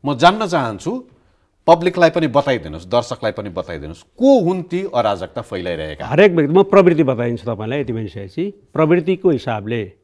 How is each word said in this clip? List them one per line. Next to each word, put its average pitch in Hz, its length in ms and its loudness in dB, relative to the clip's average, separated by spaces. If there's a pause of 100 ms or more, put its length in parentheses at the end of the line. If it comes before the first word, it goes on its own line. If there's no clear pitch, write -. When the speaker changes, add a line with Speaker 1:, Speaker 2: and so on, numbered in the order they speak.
Speaker 1:
म 143 100 -2
जान्न 185 320 4
चाहन्छु, 160 580 -4 (600)
पब्लिकलाई 170 440 4
पनि 165 160 -2
बताइदिनुहोस्, 98 600 -2
दर्शकलाई 117 460 -2
पनि 101 180 -10
बताइदिनुहोस्, 82 520 -10
को 262 380 4
हुन् 175 220 -2
ती 180 320 -6
अराजकता 104 480 -2
फैलाइरहेका? 85 640 -8
Speaker 2:
हरेक 175 260 4
व्यक्ति, 156 220 0
म 190 80 6
प्रवृत्ति 180 400 4
बताइदिन्छु 120 420 -2
तपाईँलाई, 113 360 -6
यति 123 120 -6
भनिसकेपछि 104 520 -8 (300)
प्रवृत्तिको 175 560 2
हिसाबले 110 600 -4 (120)